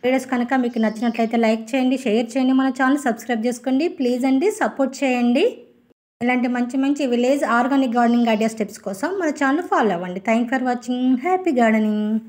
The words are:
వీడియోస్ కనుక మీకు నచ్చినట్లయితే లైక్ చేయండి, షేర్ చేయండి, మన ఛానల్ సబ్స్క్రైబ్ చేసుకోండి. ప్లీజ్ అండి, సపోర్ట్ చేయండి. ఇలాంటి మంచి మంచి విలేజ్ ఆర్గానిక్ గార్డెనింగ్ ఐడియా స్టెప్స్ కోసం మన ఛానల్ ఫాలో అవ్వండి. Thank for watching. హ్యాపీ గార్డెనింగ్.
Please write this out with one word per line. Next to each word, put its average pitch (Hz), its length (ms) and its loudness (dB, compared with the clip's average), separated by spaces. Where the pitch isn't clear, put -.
వీడియోస్ 262 300 0
కనుక 240 200 -2
మీకు 240 220 -2
నచ్చినట్లయితే 226 600 0
లైక్ 220 180 0
చేయండి, 254 320 0
షేర్ 226 280 0
చేయండి, 262 280 2
మన 269 180 2
ఛానల్ 269 260 2
సబ్స్క్రైబ్ 226 420 -2
చేసుకోండి. 262 400 -2
ప్లీజ్ 247 320 0
అండి, 277 180 2
సపోర్ట్ 269 420 -2
చేయండి. 247 420 2
ఇలాంటి 247 320 0
మంచి 247 260 -2
మంచి 285 300 0
విలేజ్ 247 320 2
ఆర్గానిక్ 254 400 2
గార్డెనింగ్ 240 360 4
ఐడియా 220 200 0
స్టెప్స్ - 320 -6
కోసం 240 240 -4
మన 311 100 0
ఛానల్ 294 300 0
ఫాలో 233 260 2
అవ్వండి. 180 300 -8
Thank 233 260 0
for 262 160 -2
watching. 247 360 -4
హ్యాపీ 370 340 0
గార్డెనింగ్. 214 440 2